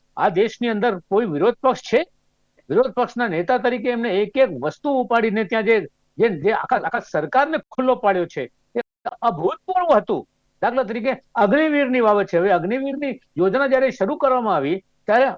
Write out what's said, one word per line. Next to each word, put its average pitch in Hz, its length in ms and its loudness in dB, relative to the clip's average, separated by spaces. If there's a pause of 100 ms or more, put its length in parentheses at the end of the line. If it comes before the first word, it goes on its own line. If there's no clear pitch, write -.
(180)
આ 170 120 2
દેશની 220 380 0
અંદર 208 320 -2
કોઈ 214 260 0
વિરોધ 180 280 0
પક્ષ - 260 0
છે. 285 260 0 (640)
વિરોધ 226 180 2
પક્ષના 240 400 -4
નેતા 175 300 0
તરીકે 247 320 -2
એમને 233 200 -2
એક 202 280 -2
એક 254 120 4 (100)
વસ્તુ 151 300 -4
ઉપાડીને 226 540 0
ત્યાં 220 200 -2
જે, 214 180 2 (360)
જે, 220 120 2
જે 175 220 -2
આખા, 208 240 -2
આખા 190 240 -2
સરકારને 254 580 0
ખુલ્લો 254 380 -2
પાડ્યો 196 300 0
છે, 135 260 -8 (240)
એ 240 40 -4 (420)
અભૂતપૂર્વ 262 760 0
હતું. 208 300 -2 (340)
દાખલા 240 220 0
તરીકે 226 380 -4 (140)
અગ્નિવીરની 262 640 2
બાબત 208 240 4
છે. 175 120 0
હવે 190 140 2
અગ્નિવીરની 269 680 -2 (180)
યોજના 196 300 2
જ્યારે 262 240 2
શરૂ 208 240 -2
કરવામાં 254 400 0
આવી 151 280 -2 (220)
ત્યારે 240 320 2